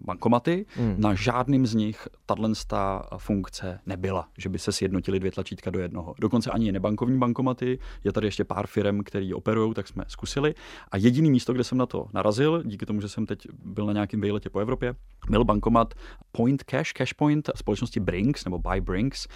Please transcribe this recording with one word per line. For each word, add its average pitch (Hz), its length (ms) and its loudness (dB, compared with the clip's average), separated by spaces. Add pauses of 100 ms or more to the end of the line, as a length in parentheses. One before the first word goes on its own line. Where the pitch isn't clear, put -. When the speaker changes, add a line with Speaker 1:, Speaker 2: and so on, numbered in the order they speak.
Speaker 1:
bankomaty. 120 640 2 (100)
Speaker 2:
Hmm. 113 220 0
Speaker 1:
Na 104 160 4
žádným 123 540 2
z 110 80 0
nich 107 320 -2 (180)
tato 107 180 0 (760)
funkce 95 680 -4
nebyla, 95 420 -4 (100)
že - 120 -6
by 92 100 -4
se - 120 -2
sjednotily 92 480 0
dvě 92 120 -2
tlačítka - 400 -8
do 92 80 -2
jednoho. 87 400 -6
Dokonce 113 320 2
ani 107 200 2
nebankovní 107 480 0
bankomaty, 127 600 0 (240)
je 101 80 0
tady 107 160 0
ještě 98 160 0
pár 98 240 -4
firem, 101 360 0
který 98 300 -4
operujou, 110 400 2
tak 104 140 -6
jsme - 200 -8
zkusili. - 480 -2 (360)
A 98 60 0
jediný 123 340 6
místo, 131 220 4
kde 127 100 2
jsem 127 140 -2
na 123 80 2
to - 280 -6
narazil, 127 520 2
díky 104 200 -6
tomu, 104 160 -2
že 101 80 -6
jsem 110 160 -4
teď 104 140 -6 (240)
byl 101 220 -4
na 104 80 0
nějakém 104 280 0
vejletě 104 280 -2
po 98 100 -4
Evropě, 123 360 -2 (340)
byl 107 160 6
bankomat 113 480 4 (380)
Point 131 320 2
Cash, 147 300 -2
Cash - 200 -2
Point 147 420 2
společnosti - 440 -2
Brinks, 98 460 0
nebo 87 140 -4
Buy 92 220 0
Brinks, 98 540 -2